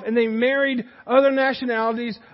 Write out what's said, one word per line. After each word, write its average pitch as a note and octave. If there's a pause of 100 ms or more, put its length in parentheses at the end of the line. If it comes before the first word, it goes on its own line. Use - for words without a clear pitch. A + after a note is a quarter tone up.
and A3+
they A#3
married B3+ (200)
other C4+
nationalities, A#3+ (160)